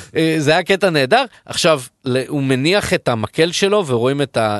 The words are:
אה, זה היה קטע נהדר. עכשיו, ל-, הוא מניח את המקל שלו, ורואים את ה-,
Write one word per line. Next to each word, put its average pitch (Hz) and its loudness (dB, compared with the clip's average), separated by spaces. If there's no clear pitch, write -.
אה, 160 0
זה 147 0
היה 175 2
קטע 196 0
נהדר. 165 2
עכשיו, 160 0
ל-, 127 -2
הוא 143 -2
מניח 139 0
את - -2
המקל 135 -2
שלו, 196 0
ורואים 127 0
את 135 -4
ה-, 107 0